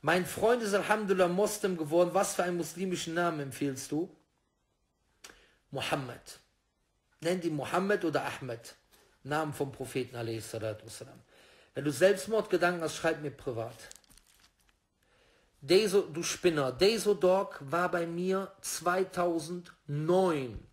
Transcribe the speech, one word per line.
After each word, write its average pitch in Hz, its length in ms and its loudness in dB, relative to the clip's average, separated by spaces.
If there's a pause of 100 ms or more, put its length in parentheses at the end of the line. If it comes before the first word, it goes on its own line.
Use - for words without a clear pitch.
Mein 170 240 2
Freund 233 380 2
ist 202 100 0
Alhamdulillah 196 540 2
Moslem 190 500 0
geworden. 165 360 4
Was 190 220 2
für 185 80 0
einen 175 140 -2
muslimischen 170 560 -4
Namen 170 280 0
empfiehlst 135 500 -4
du? 160 180 -2 (1600)
Mohammed. 131 680 -6 (840)
Nenn 175 220 0
ihn 160 120 0
Mohammed 185 500 0
oder 143 200 0
Ahmed. 123 500 -8 (480)
Namen 151 300 -2
vom 135 180 -4
Propheten, 123 440 -6
a.s.w. 113 600 -6 (1000)
Wenn 139 100 -4
du 151 60 0
Selbstmordgedanken 180 920 2
hast, 156 140 -4
schreib 160 260 -2
mir 147 100 -6
privat. 117 440 -8 (1900)
Deso, 190 420 4
du 165 200 -6
Spinner, 147 480 0
Deso 196 420 4
Dog 185 460 2
war 170 320 0
bei 170 160 -2
mir 185 420 -2 (120)
zweitausendneun, 170 2000 0 (140)